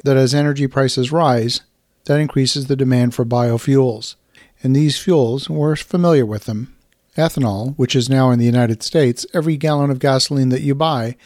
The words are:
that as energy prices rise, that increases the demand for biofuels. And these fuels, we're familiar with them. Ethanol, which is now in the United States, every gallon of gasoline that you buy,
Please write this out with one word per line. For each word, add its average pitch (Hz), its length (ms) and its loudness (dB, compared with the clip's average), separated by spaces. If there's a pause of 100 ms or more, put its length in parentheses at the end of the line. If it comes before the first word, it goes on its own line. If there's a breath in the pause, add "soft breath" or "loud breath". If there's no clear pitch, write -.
that 139 140 2
as 131 160 2
energy 147 320 0
prices 131 440 0
rise, 127 520 0 (420)
that 147 160 0
increases 139 460 -2
the 139 100 -2
demand 127 380 2
for 127 100 -2
biofuels. 120 880 0 (480 soft breath)
And 131 140 2
these 147 220 2
fuels, 139 500 0
we're 151 260 -2
familiar 165 520 0
with 104 180 -8
them. 113 320 -8 (400)
Ethanol, 131 600 -2
which 131 180 0
is 127 140 0
now 131 200 2
in 120 80 2
the 117 60 2
United 120 380 0
States, 135 500 0
every 160 240 -2
gallon 143 340 0
of 131 100 -4
gasoline 135 500 0
that 127 100 0
you 139 140 -2
buy, 139 520 -2